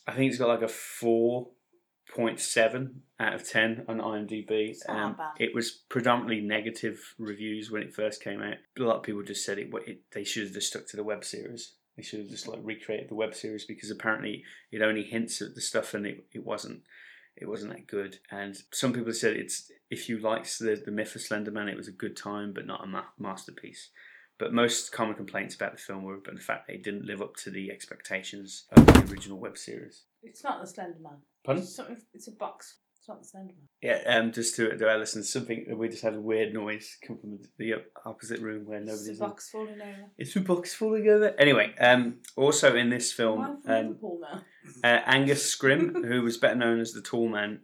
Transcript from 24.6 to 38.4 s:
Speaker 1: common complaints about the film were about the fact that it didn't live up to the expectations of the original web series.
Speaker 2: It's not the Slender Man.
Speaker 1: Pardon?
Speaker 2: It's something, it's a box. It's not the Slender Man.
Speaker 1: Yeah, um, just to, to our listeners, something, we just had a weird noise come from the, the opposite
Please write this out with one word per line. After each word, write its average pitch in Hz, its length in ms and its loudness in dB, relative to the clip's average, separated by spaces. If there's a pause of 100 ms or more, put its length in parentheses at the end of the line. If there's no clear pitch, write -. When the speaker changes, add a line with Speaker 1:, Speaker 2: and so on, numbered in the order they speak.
Speaker 1:
common 110 220 -2
complaints - 400 -8
about 101 180 -6
the - 100 -18
film 98 200 -10
were 95 120 -10
about 98 200 -14
the - 60 -16
fact - 260 -6
that 98 80 -12
it 95 80 -14
didn't 101 220 -6
live 98 160 -8
up - 180 -8
to - 120 -10
the 95 200 -8
expectations - 1000 -10
of 113 140 12
the - 260 10
original 98 260 -10
web 101 200 -12
series. - 460 -14 (180)
Speaker 2:
It's 226 200 -20
not 269 180 -4
the 175 60 -10
Slender 175 360 -12
Man. 147 160 -18 (260)
Speaker 1:
Pardon? 160 180 0
Speaker 2:
It's - 120 -12
something, - 220 -12 (180)
it's - 140 -18
a - 40 -18
box. - 440 -12 (220)
It's - 100 -20
not 196 140 -16
the - 60 -20
Slender 190 260 -16
Man. - 140 -20 (140)
Speaker 1:
Yeah, 120 200 0 (160)
um, 113 140 2
just 113 240 -2
to, 113 200 2
to 110 120 4
our 110 100 6
listeners, 107 320 -4
something, 117 360 -4 (100)
we 113 120 -2
just 117 140 -8
had 110 120 0
a 107 60 -8
weird 107 340 0
noise 107 420 -8 (100)
come 113 120 -12
from 104 200 -12
the, 98 100 -20 (100)
the 110 160 -2 (320)
opposite 113 340 -10